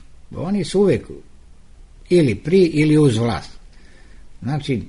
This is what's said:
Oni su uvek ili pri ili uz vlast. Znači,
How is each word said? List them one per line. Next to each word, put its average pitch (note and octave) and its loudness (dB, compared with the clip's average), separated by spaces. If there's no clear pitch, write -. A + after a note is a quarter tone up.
Oni F#3 -4
su F#3 -2
uvek D#3 0
ili D3+ 2
pri F#3 2
ili D3+ 2
uz C3+ 4
vlast. A2+ -6
Znači, B2+ -6